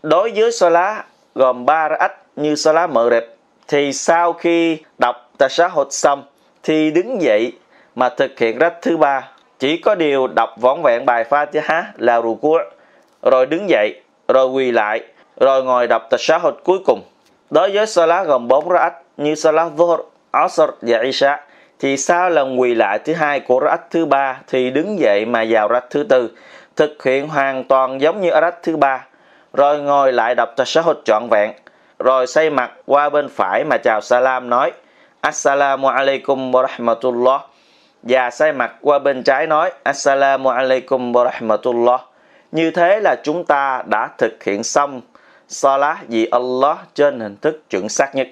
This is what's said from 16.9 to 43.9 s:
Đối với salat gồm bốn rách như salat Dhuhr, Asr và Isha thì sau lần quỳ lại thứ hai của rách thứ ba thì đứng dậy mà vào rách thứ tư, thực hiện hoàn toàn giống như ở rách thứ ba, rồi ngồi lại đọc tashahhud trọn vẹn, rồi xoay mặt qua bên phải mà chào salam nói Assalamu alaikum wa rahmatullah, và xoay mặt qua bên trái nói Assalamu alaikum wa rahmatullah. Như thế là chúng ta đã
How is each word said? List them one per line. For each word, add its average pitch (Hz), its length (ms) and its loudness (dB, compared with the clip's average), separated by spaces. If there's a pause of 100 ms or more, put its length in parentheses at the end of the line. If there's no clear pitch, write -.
Đối 170 200 2
với 208 160 0
salat 175 400 0
gồm 123 220 -2
bốn 151 200 2
rách 170 260 0 (220)
như 147 180 -2
salat 160 420 0
Dhuhr, 170 240 2 (300)
Asr 165 320 0 (200)
và 117 160 0
Isha 135 420 0 (380)
thì 135 180 -2
sau 175 340 0
lần 135 300 0
quỳ 123 140 2
lại 104 240 0
thứ 156 160 -4
hai 147 260 -2
của 127 200 2
rách 151 300 -2
thứ 165 160 -2
ba 135 400 0
thì 127 240 -2
đứng 175 280 -4
dậy 107 260 2
mà 117 240 -2
vào 107 200 2
rách 120 220 0
thứ 147 120 -2
tư, 127 280 2 (460)
thực 151 260 -2
hiện 135 260 -2
hoàn 135 360 -2
toàn 131 360 0
giống 170 200 0
như 175 100 0
ở 156 100 2
rách 170 220 -2
thứ 160 140 -4
ba, 135 280 0 (480)
rồi 143 280 2
ngồi 143 320 0
lại 120 220 0
đọc 117 220 0
tashahhud 160 480 0
trọn 113 260 0
vẹn, 107 220 2 (460)
rồi 127 280 2
xoay 156 240 0
mặt 127 220 -2 (140)
qua 143 220 2
bên 143 200 -2
phải 104 360 -2
mà 139 120 0
chào 110 240 0
salam 123 500 0
nói 139 220 0 (480)
Assalamu 139 680 0
alaikum 131 640 0
wa 127 100 4
rahmatullah, 123 800 0 (600)
và 123 280 0
xoay 151 220 0
mặt 123 280 -4
qua 143 180 2
bên 135 240 -2
trái 143 240 2
nói 160 260 0 (100)
Assalamu 139 680 0
alaikum 127 640 -2
wa 120 120 4
rahmatullah. 120 760 0 (520)
Như 165 180 -2
thế 180 300 0
là 160 220 0
chúng 160 220 -4
ta 139 420 0
đã 110 220 -2 (100)